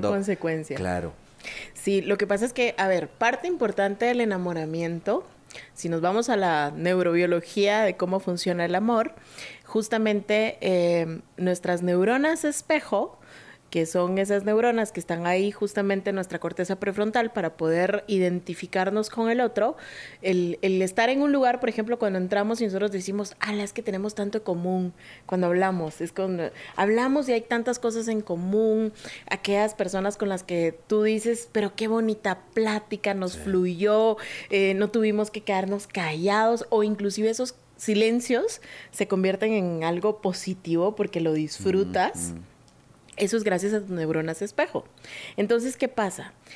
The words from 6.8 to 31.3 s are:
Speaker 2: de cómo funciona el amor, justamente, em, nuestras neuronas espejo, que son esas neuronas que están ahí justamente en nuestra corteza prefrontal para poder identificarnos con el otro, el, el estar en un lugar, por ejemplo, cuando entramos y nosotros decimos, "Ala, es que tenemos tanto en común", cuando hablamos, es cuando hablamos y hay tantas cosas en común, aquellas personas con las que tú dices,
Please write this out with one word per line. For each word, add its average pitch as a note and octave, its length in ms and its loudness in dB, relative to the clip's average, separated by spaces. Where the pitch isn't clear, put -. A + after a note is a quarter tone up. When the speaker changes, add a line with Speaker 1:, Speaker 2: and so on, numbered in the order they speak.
Speaker 2:
de F#3 140 2
cómo F#3 240 0
funciona F3 440 -2
el F3 120 0
amor, A3 360 2
justamente, G#3+ 920 0
em, F3 640 2
nuestras F3+ 460 0
neuronas A#3+ 640 2
espejo, D4 720 -2
que E3 160 0
son F3+ 320 0
esas G3 260 2
neuronas A3+ 480 2
que F3+ 80 -8
están E3+ 260 -4
ahí F#3 240 2
justamente G3+ 600 -2
en G3 60 0
nuestra F3+ 220 -4
corteza F3+ 400 -4
prefrontal G#3+ 540 0
para E3+ 240 -2
poder F3 500 0
identificarnos F#3 1000 0
con A3+ 220 -2
el A#3+ 100 2
otro, A#3+ 380 0
el, F3+ 400 0
el F#3+ 220 2
estar G#3 260 2
en C4+ 140 2
un C#4+ 100 4
lugar, B3+ 260 4
por B3 120 0
ejemplo, A3+ 280 -2
cuando G3 200 0
entramos G#3 420 0
y A3+ 60 0
nosotros G3 260 0
decimos, G3 480 -4
"Ala, G#3 240 -2
es G3 80 -8
que A#3 100 -8
tenemos G3+ 320 -4
tanto G3+ 220 -4
en G#3+ 80 -6
común", F3+ 480 -2
cuando F3+ 220 0
hablamos, F3 560 0
es E3+ 100 -6
cuando F#3 380 -2
hablamos B3 540 2
y - 20 4
hay A3+ 80 2
tantas A#3+ 380 -2
cosas A3+ 300 -2
en G#3+ 120 0
común, G#3+ 720 2
aquellas G3+ 420 0
personas G3 460 -2
con G3+ 100 0
las F#3 140 -4
que E3 440 0
tú G#3+ 180 4
dices, A3 460 0